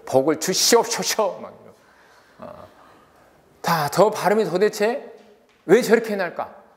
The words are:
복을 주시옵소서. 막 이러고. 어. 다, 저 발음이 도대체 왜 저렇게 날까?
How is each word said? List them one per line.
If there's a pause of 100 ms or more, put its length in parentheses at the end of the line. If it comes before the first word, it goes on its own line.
복을
주시옵소서.
막 (100)
이러고. (600)
어. (960)
다,
저
발음이
도대체 (520)
왜
저렇게
날까? (220)